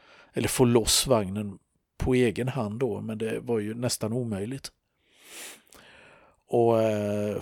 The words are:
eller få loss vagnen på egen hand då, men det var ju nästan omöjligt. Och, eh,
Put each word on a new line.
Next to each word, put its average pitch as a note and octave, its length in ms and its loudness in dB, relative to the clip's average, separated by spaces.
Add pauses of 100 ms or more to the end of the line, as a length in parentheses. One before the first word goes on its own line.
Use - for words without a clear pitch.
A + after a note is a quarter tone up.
(320)
eller - 160 -2
få - 160 2
loss A#2+ 420 4
vagnen G#2 520 0 (400)
på C3 160 2
egen B2 340 2
hand A2 300 -4
då, G#2+ 220 -2
men A2 180 -6
det A2 220 -4
var A#2+ 180 -2
ju G#2 160 -4
nästan A#2 380 -4
omöjligt. A#2 600 -6 (1700)
Och, A#2 360 4
eh, G#2 600 -2